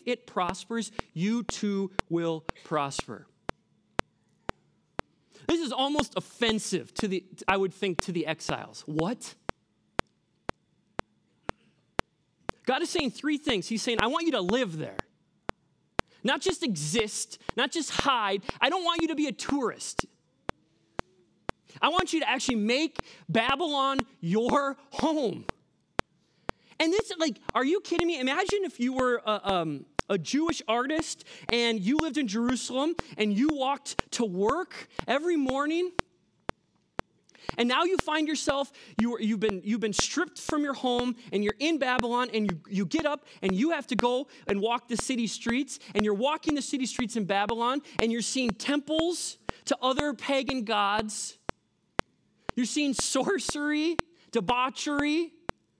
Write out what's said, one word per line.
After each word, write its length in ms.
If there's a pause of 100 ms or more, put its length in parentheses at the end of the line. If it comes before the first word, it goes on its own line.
it 200
prospers, 680 (200)
you 320
too 460 (180)
will 360 (200)
prosper. 640 (2250)
This 140
is 120
almost 440
offensive 800
to 140
the, 160 (220)
I 100
would 160
think, 300
to 100
the 140
exiles. 600
What? 480 (3250)
God 160
is 80
saying 220
three 260
things. 280
He's 140
saying, 200
"I 80
want 180
you 60
to 100
live 340
there. 220 (1200)
Not 200
just 200
exist, 760 (180)
not 160
just 180
hide. 520 (180)
I 80
don't 160
want 160
you 80
to 60
be 120
a 60
tourist. 720 (1800)
I 80
want 240
you 80
to 80
actually 280
make 420 (300)
Babylon 720 (200)
your 560 (160)
home." 540 (1300)
And 120
this, 260
like, 220 (140)
are 100
you 160
kidding 260
me? 140
Imagine 440
if 140
you 140
were 340
a, 260
um, 340 (220)
a 80
Jewish 520
artist 560 (240)
and 320
you 180
lived 200
in 100
Jerusalem 640 (220)
and 200
you 160
walked 600
to 120
work 640 (180)
every 300
morning. 540 (1700)
And 120
now 160
you 140
find 300
yourself, 420 (300)
you, 180
you've 220
been, 240
you've 160
been 120
stripped 460
from 240
your 120
home 420 (160)
and 100
you're 160
in 200
Babylon 540
and 180
you, 180
you 180
get 200
up 200 (160)
and 120
you 160
have 180
to 80
go 320 (180)
and 140
walk 260
the 100
city 300
streets 540 (140)
and 100
you're 100
walking 400
the 80
city 240
streets 300
in 80
Babylon 560 (180)
and 140
you're 100
seeing 280
temples 880 (260)
to 180
other 320
pagan 500
gods. 720 (1160)
You're 120
seeing 280
sorcery, 1000 (340)
debauchery, 1000 (480)